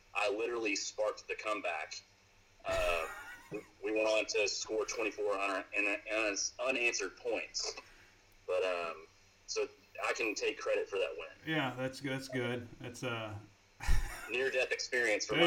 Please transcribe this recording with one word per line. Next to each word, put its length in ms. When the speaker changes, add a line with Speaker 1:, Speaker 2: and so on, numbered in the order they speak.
Speaker 1:
I 160
literally 460
sparked 520
the 60
comeback. 600
Uh, 360
we, 80
we 120
went 120
on 200
to 200
score 380
twenty-four 480
un-, 320
un-, 180
un-, 220
unanswered 480
points. 580
But, 160
um, 340
so 160
I 60
can 220
take 260
credit 300
for 60
that 200
win. 400
Speaker 2:
Yeah, 220
that's, 220
that's 280
good. 400
That's, 200
uh, 280
<laughs> 500
Speaker 1:
Near-death 420
experience 520
for 120
Speaker 2:
Dude, 100